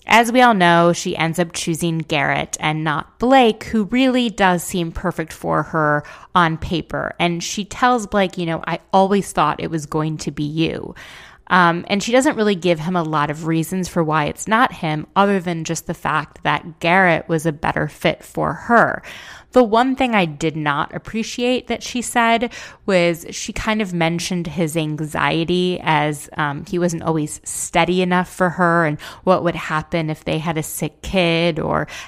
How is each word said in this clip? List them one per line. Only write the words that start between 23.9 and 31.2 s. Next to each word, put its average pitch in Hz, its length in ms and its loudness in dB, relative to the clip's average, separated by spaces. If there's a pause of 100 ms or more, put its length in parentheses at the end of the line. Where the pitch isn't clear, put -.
mentioned 170 540 -2
his 156 280 -2
anxiety 156 1080 -2
as, 151 540 -2
um, 147 300 -4
he 180 120 -6
wasn't 170 260 -2
always 156 420 -2
steady 175 560 0
enough 180 260 0
for 180 220 0
her 170 360 2
and 151 140 -2 (240)
what 175 220 2
would 170 100 0
happen 160 540 -4
if - 160 -8
they 160 140 -2
had 165 180 -4
a - 60 -4
sick - 380 -8
kid 170 560 0